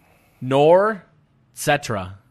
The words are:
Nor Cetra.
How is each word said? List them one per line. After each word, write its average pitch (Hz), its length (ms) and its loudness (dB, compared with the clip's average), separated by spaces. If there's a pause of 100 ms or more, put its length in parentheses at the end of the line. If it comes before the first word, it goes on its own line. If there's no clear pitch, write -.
(420)
Nor 165 640 2 (520)
Cetra. 104 580 -4 (180)